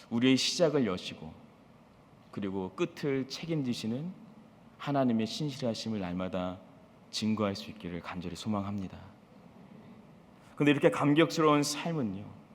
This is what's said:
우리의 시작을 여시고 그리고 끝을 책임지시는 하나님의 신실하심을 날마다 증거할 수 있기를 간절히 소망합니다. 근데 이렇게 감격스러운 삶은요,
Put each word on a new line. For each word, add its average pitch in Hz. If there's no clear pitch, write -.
우리의 127
시작을 147
여시고 90
그리고 95
끝을 139
책임지시는 139
하나님의 127
신실하심을 113
날마다 92
증거할 107
수 -
있기를 87
간절히 87
소망합니다. 101
근데 147
이렇게 156
감격스러운 147
삶은요, 131